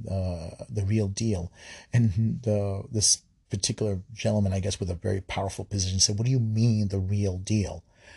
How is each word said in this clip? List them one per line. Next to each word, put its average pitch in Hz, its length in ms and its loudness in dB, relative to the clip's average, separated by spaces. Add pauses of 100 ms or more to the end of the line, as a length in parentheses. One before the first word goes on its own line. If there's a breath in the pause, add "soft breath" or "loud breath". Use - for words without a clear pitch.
uh, 90 600 -4
the 101 160 -2
real 104 220 2
deal." 98 440 -2 (400 loud breath)
And 113 520 2
the, 101 480 0
this - 320 2 (260)
particular 98 520 -2 (120)
gentleman, 107 400 2
I 98 60 0
guess, 98 200 -2
with 95 100 -2
a 90 60 -4
very 98 260 -2
powerful - 440 -6
position 95 340 0
said, 101 180 2
"What 113 80 0
do 127 60 2
you 131 80 4
mean 110 480 2
the 98 120 0
real 95 380 0
deal?" 92 460 -2 (340 loud breath)